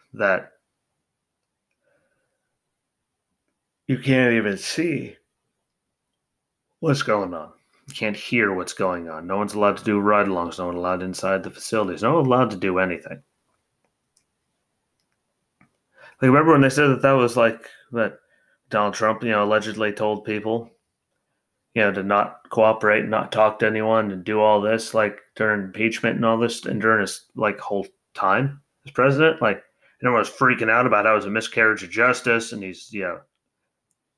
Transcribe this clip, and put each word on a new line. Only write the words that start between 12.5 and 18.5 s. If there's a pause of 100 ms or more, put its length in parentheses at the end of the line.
to
do
anything. (3000)
Like,
remember
when
they
said
that
that
was,
like, (220)
that (500)